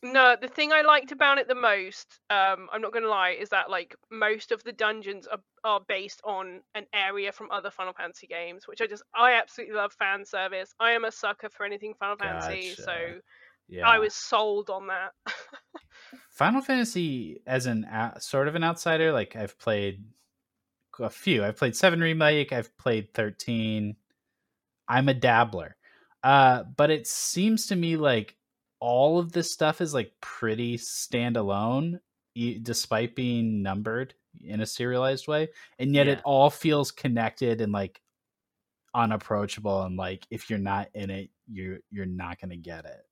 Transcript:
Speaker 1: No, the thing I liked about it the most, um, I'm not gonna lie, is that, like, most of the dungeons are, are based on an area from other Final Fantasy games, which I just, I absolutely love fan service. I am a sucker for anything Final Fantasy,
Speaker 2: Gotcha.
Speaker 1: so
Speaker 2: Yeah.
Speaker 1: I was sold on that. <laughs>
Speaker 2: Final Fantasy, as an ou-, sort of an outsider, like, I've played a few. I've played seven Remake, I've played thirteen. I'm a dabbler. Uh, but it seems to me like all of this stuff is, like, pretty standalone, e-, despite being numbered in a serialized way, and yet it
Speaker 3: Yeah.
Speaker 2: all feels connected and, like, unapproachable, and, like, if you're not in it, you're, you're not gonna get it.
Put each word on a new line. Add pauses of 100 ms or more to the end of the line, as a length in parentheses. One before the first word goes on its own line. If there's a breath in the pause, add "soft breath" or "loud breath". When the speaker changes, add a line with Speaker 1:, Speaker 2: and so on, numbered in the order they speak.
Speaker 1:
No,
the
thing
I
liked
about
it
the
most, (100)
um,
I'm
not
gonna
lie,
is
that,
like, (160)
most
of
the
dungeons
are, (240)
are
based
on (160)
an
area
from
other
Final
Fantasy
games,
which
I
just, (100)
I
absolutely
love
fan
service.
I
am
a
sucker
for
anything
Final
Fantasy,
Speaker 2:
Gotcha.
Speaker 1:
so (460 soft breath)
Speaker 2:
Yeah.
Speaker 1:
I
was
sold
on
that. (120)
<laughs>
Speaker 2:
Final
Fantasy,
as
an
ou-,
sort
of
an
outsider,
like,
I've
played (960)
a
few.
I've
played
seven
Remake,
I've
played
thirteen. (920)
I'm
a
dabbler. (480 soft breath)
Uh,
but
it
seems
to
me
like (460)
all
of
this
stuff
is,
like,
pretty
standalone, (340)
e-,
despite
being
numbered (260)
in
a
serialized
way, (320 loud breath)
and
yet
it
Speaker 3:
Yeah.
Speaker 2:
all
feels
connected
and,
like, (960)
unapproachable,
and,
like,
if
you're
not
in
it, (180)
you're, (120)
you're
not
gonna
get
it.